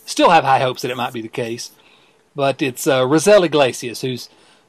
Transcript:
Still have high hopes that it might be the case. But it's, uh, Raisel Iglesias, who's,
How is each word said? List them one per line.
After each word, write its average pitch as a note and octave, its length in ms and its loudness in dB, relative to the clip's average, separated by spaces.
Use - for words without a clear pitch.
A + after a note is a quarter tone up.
Still C#4 240 2
have E3 140 6
high C3+ 160 2
hopes B2+ 220 -4
that B2+ 80 -6
it B2 60 -8
might B2 160 -6
be B2 80 -8
the A2+ 80 -10
case. A#2+ 440 -8
But C#3 280 -2
it's, C3 240 -4
uh, C3 160 2
Raisel D#3+ 420 4
Iglesias, C#3 560 -2
who's, B2+ 300 -8